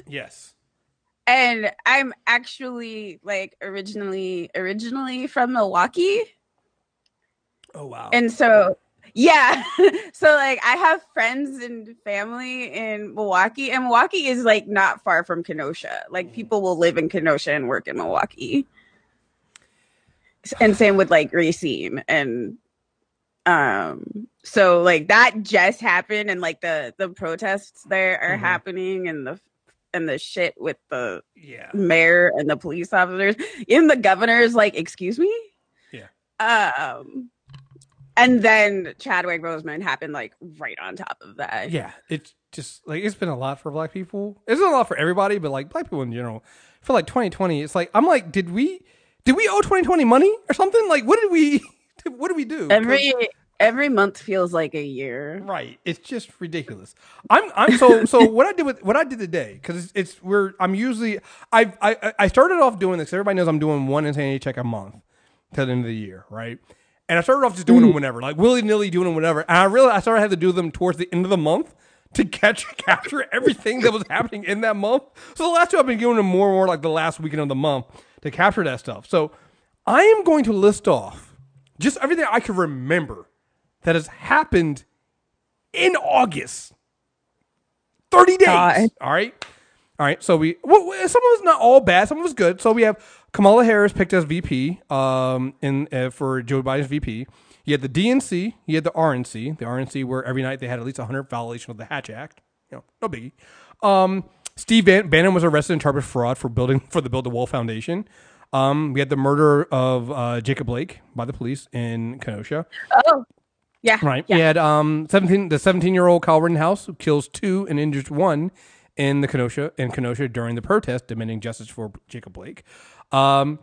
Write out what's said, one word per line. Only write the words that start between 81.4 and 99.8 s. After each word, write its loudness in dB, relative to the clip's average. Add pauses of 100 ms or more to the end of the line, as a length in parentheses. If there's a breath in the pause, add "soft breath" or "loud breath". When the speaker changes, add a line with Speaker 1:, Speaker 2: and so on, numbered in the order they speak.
Speaker 1:
just -2
everything 0
I 2
can -6
remember -4 (540)
that 0
has -4
happened -2 (880)
in 0
August. -2 (1400)
Thirty 6
days. 2
Speaker 2:
God. 4 (100)
Speaker 1:
All -4
right. -2 (640 loud breath)
All 0
right. -2
So 2
we, 0
well, 8 (260)
some 2
of 6
it's 0
not 4
all 10
bad. 4
Some -4
of -4
it's -4
good. 0
So 2
we 2
have 0 (280 soft breath)
Kamala 6
Harris 4
picked -2
as 2
V -4
P, -4
um, -2
in, -2
uh, -4
for -4
Joe -4
Biden's -4
V -4
P. -10 (360 soft breath)
You -2
had 0
the -6
D 0
N 4
C. -6 (100)
You -4
had -2
the -4
R 0
N -4
C. -10
The -10
R -6
N -8